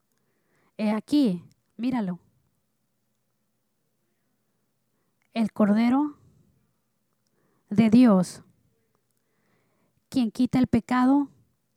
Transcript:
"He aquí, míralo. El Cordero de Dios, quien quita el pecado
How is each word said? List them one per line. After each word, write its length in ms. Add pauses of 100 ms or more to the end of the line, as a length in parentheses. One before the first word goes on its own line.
(760)
"He 140
aquí, 540 (320)
míralo. 420 (3250)
El 180
Cordero 640 (1500)
de 200
Dios, 520 (1700)
quien 220
quita 280
el 100
pecado 600 (480)